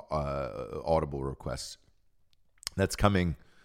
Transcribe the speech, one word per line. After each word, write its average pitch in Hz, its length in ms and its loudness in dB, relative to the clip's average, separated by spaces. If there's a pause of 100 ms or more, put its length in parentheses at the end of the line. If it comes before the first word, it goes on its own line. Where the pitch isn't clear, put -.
(100)
uh, 69 760 -4
Audible 76 380 0
requests. - 520 -8 (1000)
That's 95 220 2
coming 90 400 4 (280)